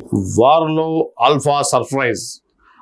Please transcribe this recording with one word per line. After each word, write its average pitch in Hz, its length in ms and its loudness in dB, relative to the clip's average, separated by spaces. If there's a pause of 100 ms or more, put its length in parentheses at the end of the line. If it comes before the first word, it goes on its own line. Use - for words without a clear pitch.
(140)
వార్ 120 560 2
లో 160 400 -2 (100)
ఆల్ఫా 143 420 2
సర్ప్రైజ్. 127 800 -4 (400)